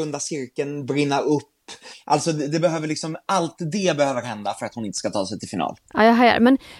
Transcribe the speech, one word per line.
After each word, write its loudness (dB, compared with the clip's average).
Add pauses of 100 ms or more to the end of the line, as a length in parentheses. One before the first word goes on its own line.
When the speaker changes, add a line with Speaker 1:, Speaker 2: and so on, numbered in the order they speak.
Speaker 1:
runda -4
cirkeln -6
brinna 2
upp. 2 (600)
Alltså 0
det, -4
det -2
behöver 0
liksom, -6 (100)
allt 0
det 0
behöver 0
hända -6
för -6
att -10
hon -8
inte -8
ska -4
ta 0
sig -8
till -12
final. -4 (160)
Speaker 2:
Ja, 4
jag 8
hajar. 4
Men 6 (220)